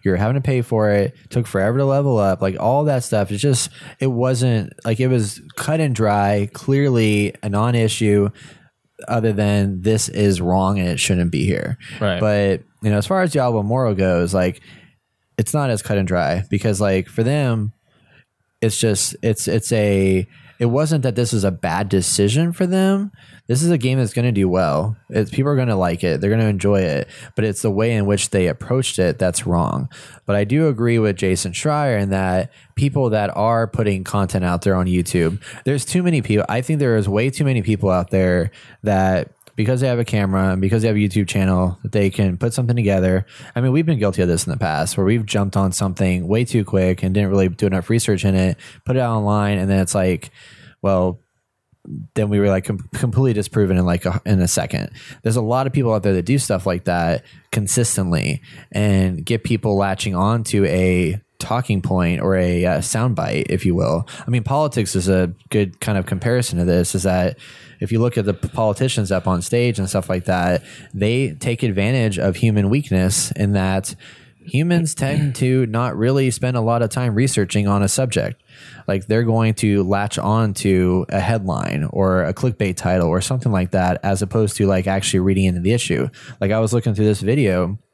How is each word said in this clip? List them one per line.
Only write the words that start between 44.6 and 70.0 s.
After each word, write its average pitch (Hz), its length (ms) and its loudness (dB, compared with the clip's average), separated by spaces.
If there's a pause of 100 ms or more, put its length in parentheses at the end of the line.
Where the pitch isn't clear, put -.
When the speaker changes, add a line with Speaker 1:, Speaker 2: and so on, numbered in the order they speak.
Speaker 1:
where 95 100 0
we've 110 180 2
jumped 101 320 -2
on 95 140 2
something 92 560 -2
way 110 180 0
too 117 200 -2
quick 92 400 0
and 92 100 0
didn't 101 160 0
really 95 180 2
do 90 200 -2
enough 92 200 -2
research 110 360 0
in 95 100 2
it, 92 220 2 (280)
put 127 120 0
it - 20 2
out 120 180 0
online, 104 420 0
and 95 120 -2
then 98 80 4
it's 95 160 0
like, 92 380 0 (500)
well, 92 380 0 (920)
then 104 160 0
we 101 100 2
were, 101 80 4
like, 95 160 2
com-, - 300 -6
completely 123 400 2
disproven 101 420 2
in, 90 80 4
like, 87 220 0
a, 92 180 0
in 95 160 2
a 87 80 2
second. - 420 -2 (320)
There's 113 140 0
a 120 60 0
lot 123 260 0
of 127 40 -6
people 127 220 2
out 101 80 0
there 98 120 2
that 90 100 0
do 127 140 2
stuff 95 280 0
like 87 180 -2
that 85 400 0 (400)
consistently 87 800 0 (300)
and 95 520 2
get 113 200 -2
people 107 320 0
latching 98 380 -2
on 107 300 0
to 101 220 2
a 90 540 2 (180)
talking 110 440 -2
point 87 380 0
or 95 160 2
a, 90 280 2
uh, 87 140 2
soundbite, 110 680 -2
if - 160 -2
you 90 100 2
will. 82 320 0 (200)
I - 40 -6
mean, 120 120 0
politics 135 540 -2
is 92 120 0
a 92 240 2 (180)
good 101 300 -2
kind 107 180 -2
of 92 80 -4
comparison 117 520 -2
to 87 60 2
this, 87 300 2
is 95 100 -2
that 92 340 0 (420)
if 101 120 -4
you 113 80 2
look 120 180 0
at 104 60 0
the 98 100 0
p-, - 140 -8
politicians 110 640 -2
up 90 140 -2
on 90 160 0
stage 120 360 0
and 95 100 -2
stuff 95 200 -2